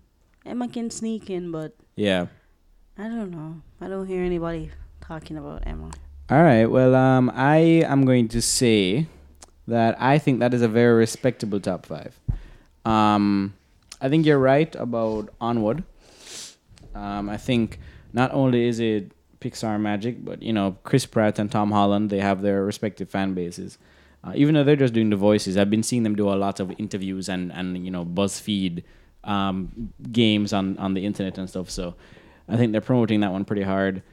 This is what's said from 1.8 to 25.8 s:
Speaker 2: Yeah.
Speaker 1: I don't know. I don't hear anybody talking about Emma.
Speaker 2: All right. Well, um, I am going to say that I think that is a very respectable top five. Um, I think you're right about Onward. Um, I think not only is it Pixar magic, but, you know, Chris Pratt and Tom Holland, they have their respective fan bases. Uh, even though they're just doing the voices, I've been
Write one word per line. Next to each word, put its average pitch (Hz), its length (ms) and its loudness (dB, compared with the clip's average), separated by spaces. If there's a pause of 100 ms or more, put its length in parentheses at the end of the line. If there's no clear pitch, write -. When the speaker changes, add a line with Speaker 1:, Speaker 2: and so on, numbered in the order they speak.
Speaker 2:
Yeah. 95 320 0 (680)
Speaker 1:
I 196 60 -14
don't 226 280 -10
know. 160 300 -12 (220)
I 175 60 -10
don't 190 180 -8
hear 185 160 -4
anybody 165 480 -4 (320)
talking 156 340 -12
about 151 300 -10
Emma. 80 240 -10 (400)
Speaker 2:
All 139 120 6
right. 113 240 8
Well, 127 280 6
um, 131 400 4
I 143 220 4 (280)
am 139 220 2
going 123 220 4
to 120 120 -2
say 113 680 2 (600)
that 113 320 2
I 131 180 4
think 131 220 0
that 123 140 2
is 120 80 2
a 117 60 4
very 117 280 6
respectable 113 640 0
top 90 240 -4
five. - 340 -14 (680)
Um, 104 640 2 (480)
I 135 80 -4
think 156 160 2
you're 151 140 4
right 135 380 2
about 113 520 -4 (100)
Onward. 117 460 -2 (1080)
Um, 101 340 -8
I 104 80 -6
think 117 420 -2 (360)
not 123 180 0
only 127 360 2
is 113 120 -2
it 107 320 -2 (280)
Pixar 110 400 -6
magic, 107 440 -4
but, - 160 -12
you 113 120 -6
know, 98 320 -2
Chris - 200 2
Pratt 107 360 0
and 104 100 -4
Tom 104 220 0
Holland, 101 380 2
they 101 100 0
have 98 220 0
their 98 220 0
respective 101 460 -6
fan 98 240 -4
bases. 90 420 -10 (460)
Uh, - 140 -14
even 147 180 4
though 147 80 4
they're 147 140 4
just 131 180 2
doing 110 160 2
the 104 60 2
voices, 98 400 2
I've 101 140 4
been 110 120 2